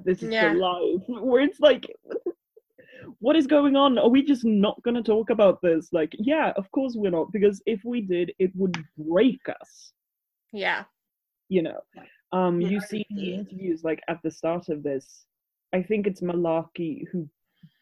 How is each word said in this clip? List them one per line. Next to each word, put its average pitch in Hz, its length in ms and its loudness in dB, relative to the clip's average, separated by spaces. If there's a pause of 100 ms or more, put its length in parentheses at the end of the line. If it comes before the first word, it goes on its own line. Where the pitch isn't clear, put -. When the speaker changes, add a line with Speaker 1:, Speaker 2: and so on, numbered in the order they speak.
Speaker 1:
this 190 180 -2
is 226 100 -6
Speaker 2:
Yeah. 220 200 2
Speaker 1:
the 170 60 2
life." 185 500 -2
Where 247 340 2
it's 285 180 -2
like, 269 260 4 (180)
<laughs> - 1160 -14
what 285 160 4
is 285 100 4
going 285 300 4
on? 269 220 4
Are 233 120 6
we 277 120 6
just 285 220 0
not 202 380 2
gonna 240 200 -2
talk 220 280 0
about 208 320 4
this? 165 300 0
Like, 160 260 0
yeah, 269 380 0
of - 160 -6
course 269 240 -2
we're 202 140 -2
not, 170 220 -2
because 202 340 2
if 220 180 -4
we 240 180 -4
did, 180 360 -2
it 185 160 0
would 185 220 -2 (220)
break 175 500 2
us. - 440 -14 (600)
Speaker 2:
Yeah. 190 320 -4 (640)
Speaker 1:
You 185 140 2
know? - 180 -8 (140)
Speaker 3:
Yeah. - 80 -20 (300)
Speaker 1:
Um, 180 280 0
Speaker 3:
It 180 120 0
Speaker 1:
you 208 60 -2
Speaker 3:
already 196 100 -8
Speaker 1:
see 214 220 -8
in 202 60 -10
the 190 180 -6
Speaker 3:
is. 196 40 -6
Speaker 1:
interviews, 185 460 -8
like, 156 240 -4
at 165 160 -6
the 160 60 -6
start 170 400 -6
of 147 120 -6
this, 139 420 -8 (480)
I 185 100 0
think 202 260 -2
it's 185 120 -8
Malarkey 165 920 -4
who 160 160 -6 (540)